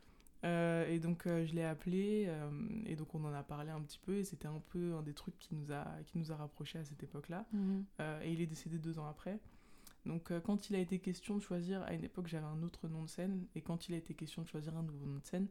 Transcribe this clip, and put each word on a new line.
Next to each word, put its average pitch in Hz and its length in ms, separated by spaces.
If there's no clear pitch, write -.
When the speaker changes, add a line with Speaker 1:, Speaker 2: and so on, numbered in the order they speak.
Speaker 1:
Euh, 170 440
et 170 100
donc, 170 280
euh, 165 200
je 160 80
l'ai 165 100
appelé, 190 640
euh, 151 220
et 160 100
donc 156 180
on 156 100
en 147 80
a 143 100
parlé 147 280
un 156 100
petit 147 180
peu, 190 200
et 196 60
c'était 165 240
un 156 200
peu 175 260
un 156 80
des 147 120
trucs - 240
qui - 160
nous 147 180
a, 143 120
qui - 120
nous 160 120
a 156 60
rapprochés 151 420
à 160 60
cette 143 180
époque-là. 165 500
Speaker 2:
Mhm. 196 320
Speaker 1:
Euh, 156 220
et 165 100
il 165 80
est 175 60
décédé 160 320
deux 160 200
ans 151 80
après. 180 320
Donc, 165 240
euh, 170 100
quand 202 300
il 196 60
a - 20
été 185 200
question 185 380
de 208 60
choisir, 180 400
à - 100
une 165 120
époque, 180 220
j'avais 160 200
un 156 160
autre 170 260
nom 160 140
de 156 60
scène, 185 460
et 165 80
quand 170 260
il 175 60
a 170 40
été 160 160
question 165 280
de 165 60
choisir 156 280
un 165 60
nouveau 143 240
nom 143 120
de - 80
scène, 185 240